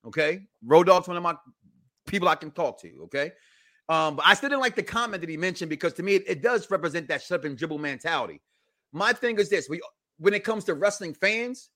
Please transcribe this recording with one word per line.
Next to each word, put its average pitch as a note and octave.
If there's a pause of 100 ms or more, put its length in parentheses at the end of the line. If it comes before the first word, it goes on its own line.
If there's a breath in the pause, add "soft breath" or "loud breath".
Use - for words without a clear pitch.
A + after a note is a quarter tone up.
okay? D#3 (220)
Road D#3
Dogg's F3+
one F3
of F3
my E3+ (680)
people F3+
I D#3
can D#3
talk D3
to, E2+ (140)
okay? D3 (580 soft breath)
Um, D#3+
but D3+
I F#3+
still C#4
didn't C4+
like B3+
the G#3
comment A3
that E3
he D#3+
mentioned E3+
because D#3
to E3+
me, G3
it, F#3+
it F3
does A#3
represent E3
that C#3+
shut F3+
up D#3
and C#3+
dribble D3+
mentality. C#3 (500)
My G3+
thing A#3
is G3+
this: F#3
we, E3 (380)
when F#3
it G3+
comes A3
to F#3
wrestling F#3
fans A#3